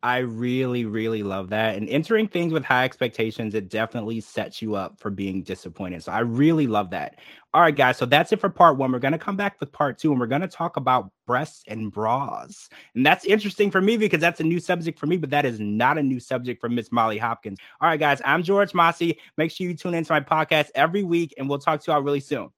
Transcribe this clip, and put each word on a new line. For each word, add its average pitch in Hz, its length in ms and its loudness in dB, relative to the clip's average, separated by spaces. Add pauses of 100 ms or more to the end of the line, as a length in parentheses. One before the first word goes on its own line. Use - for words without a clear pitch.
I 123 180 0
really, 123 640 -2
really 110 400 -4
love 95 260 -6
that. 110 260 0
And 107 120 -6
entering 208 400 0
things 170 240 -2
with 151 120 -2
high 127 200 2
expectations, 113 720 -4
it 95 120 -4
definitely 110 520 -4
sets - 420 -8
you 107 140 -4
up 92 240 -8
for 104 100 -8
being 95 320 -6
disappointed. 90 640 -10
So 92 80 -10
I 104 80 -2
really 139 480 2
love 104 220 -2
that. 87 280 -8 (340)
All 156 100 4
right, 160 120 6
guys. 127 220 4
So 127 100 -2
that's 143 240 4
it 208 80 0
for 196 100 0
part 165 280 6
one. 131 160 0
We're 123 80 -2
gonna 139 180 0
come 196 180 -6
back 202 220 -4
with - 140 -10
part 143 260 -2
two, 151 140 0
and 123 80 2
we're 120 80 -2
gonna 151 180 -2
talk - 300 -8
about 127 340 0 (160)
breasts 127 400 -4
and 110 240 -8
bras. 110 800 -6 (260)
And 123 100 2
that's 156 200 4
interesting 202 480 0
for 190 80 2
me 214 160 2
because 196 240 0
that's 170 180 0
a 165 60 -4
new 170 160 0
subject 170 400 -4
for 147 60 -4
me, 170 100 0
but 151 140 -4
that 147 140 2
is 117 140 -2
not 110 400 0
a 147 40 -2
new 131 180 -2
subject 123 400 -6
for 117 80 -6
Miss 120 240 -4
Molly 113 260 2
Hopkins. 113 400 -6 (220)
All 160 80 4
right, 160 100 2
guys, 143 260 2
I'm 160 200 2
George 196 300 2
Mossey. 170 440 2 (180)
Make 156 140 0
sure 185 160 -6
you 175 80 -4
tune 175 200 -6
into 165 180 -2
my 151 80 4
podcast 156 560 0
every 170 260 2
week, 170 340 0
and 135 120 -6
we'll 143 100 -2
talk 151 240 0
to - 80 -4
y'all 147 120 4
really 143 180 0
soon. 117 380 -6